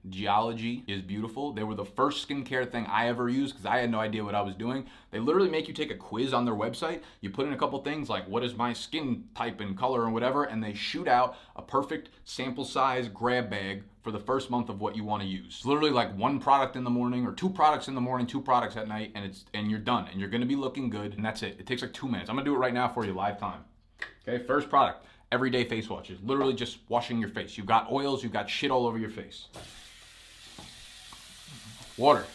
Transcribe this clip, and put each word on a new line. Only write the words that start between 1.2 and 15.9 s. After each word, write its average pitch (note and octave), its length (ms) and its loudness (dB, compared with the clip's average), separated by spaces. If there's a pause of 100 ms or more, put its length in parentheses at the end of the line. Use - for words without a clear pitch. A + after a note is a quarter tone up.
They G#2+ 100 -2
were G#2+ 120 -2
the G#2 100 -4
first C#3+ 420 0
skincare C3 420 -2
thing A#2 180 -4
I A2+ 200 2
ever A#2+ 220 2
used C3 260 0
'cause F#2+ 100 -14
I G#2+ 120 4
had A#2+ 120 2
no A2 100 0
idea G#2+ 260 -2
what G2+ 100 -2
I G2+ 60 2
was G2 140 -4
doing. B2+ 300 -4 (260)
They G#2 80 -4
literally E3 300 6
make D#3 200 0
you C#3 40 -10
take D3 180 -4
a G2 40 -4
quiz B2+ 380 -2
on A#2+ 100 4
their A#2 120 2
website. A#2 460 -2 (200)
You G2 80 -6
put C3+ 180 -2
in C#3+ 60 -2
a A#2 40 -4
couple C3+ 220 0
things C#3+ 300 -4
like, F#2+ 180 -2
"What A2+ 160 0
is A2 120 -2
my A#2+ 180 0
skin C#3 600 -4
type A2 280 -4
and G2 160 -4
color?" B2+ 260 2
and A2+ 100 2
whatever, C3 300 2
and A2 180 -2
they G#2+ 120 -4
shoot C3 340 -4
out B2 300 4 (180)
a - 60 -12
perfect - 480 -2 (160)
sample C3 400 -4
size B2+ 420 2
grab A#2 420 2
bag G2+ 340 -4 (180)
for A2+ 100 -6
the G#2 80 -4
first C3+ 300 0
month A#2+ 200 0
of G2 100 -6
what G2+ 160 -2
you G#2+ 80 -2
wanna G#2 220 0
use. F#2+ 320 -6
It's - 80 -12
literally, D3 260 4